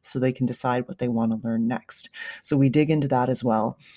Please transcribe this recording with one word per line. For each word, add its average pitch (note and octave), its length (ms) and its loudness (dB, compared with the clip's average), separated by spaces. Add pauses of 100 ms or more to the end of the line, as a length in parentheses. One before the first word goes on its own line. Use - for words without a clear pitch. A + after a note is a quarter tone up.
so - 180 -4
they B2+ 120 2
can B2+ 140 0
decide B2 400 -2
what - 120 -14
they B2 100 -2
want A2+ 240 0
to A2 120 -2
learn A#2 220 0
next. - 420 -6 (340)
So - 140 0
we C#3 120 6
dig D3+ 220 4
into D3 180 2
that B2+ 200 2
as B2+ 140 -2
well. A2+ 340 0 (200)